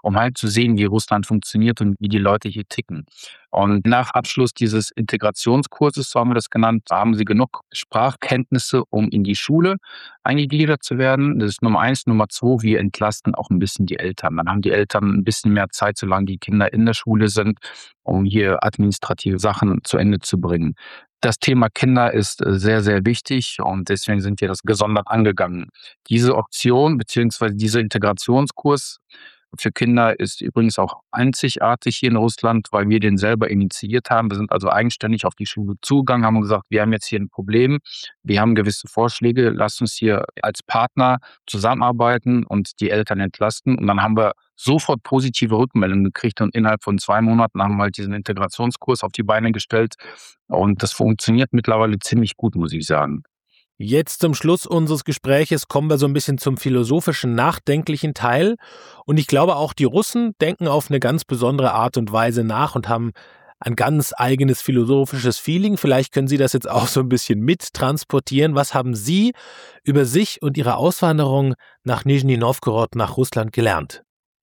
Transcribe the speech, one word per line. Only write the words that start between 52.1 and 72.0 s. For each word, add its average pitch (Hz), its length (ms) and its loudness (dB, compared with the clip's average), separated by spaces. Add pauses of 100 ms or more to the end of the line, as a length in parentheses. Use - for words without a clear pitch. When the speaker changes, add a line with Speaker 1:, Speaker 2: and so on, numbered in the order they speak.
Speaker 1:
gut, 110 180 -4
muss 82 180 -2
ich 80 140 -6
sagen. 73 360 -2 (640)
Speaker 2:
Jetzt 135 360 -2
zum 165 140 2
Schluss 170 300 0
unseres 156 380 -2
Gespräches 139 640 0
kommen 151 240 -2
wir 147 80 2
so 139 80 2
ein 139 60 0
bisschen 139 260 -2
zum 135 180 -2
philosophischen, 127 800 0
nachdenklichen 151 800 -2
Teil. 147 400 0 (520)
Und 151 120 2
ich 143 80 0
glaube, 165 300 2
auch 147 160 -4
die - 100 -2
Russen 208 580 0
denken 165 280 0
auf 143 200 0
eine 139 120 0
ganz 139 240 0
besondere 127 480 0
Art 113 240 0
und 110 160 -2
Weise 117 320 0
nach 113 320 -2
und 117 120 -4
haben 117 220 -2 (480)
ein 120 160 -6
ganz 139 420 0
eigenes 131 460 2
philosophisches 131 760 0
Feeling. 190 380 0
Vielleicht 135 360 0
können 135 160 0
Sie 143 80 2
das 135 160 2
jetzt - 180 -2
auch 120 160 0
so - 140 0
ein 131 80 0
bisschen 117 320 0
mittransportieren. 143 1120 0
Was 139 180 0
haben 127 220 -2
Sie 175 380 0 (500)
über 143 220 4
sich 151 380 0
und 139 140 -2
Ihre 123 200 0
Auswanderung 139 760 2 (280)
nach 123 220 -4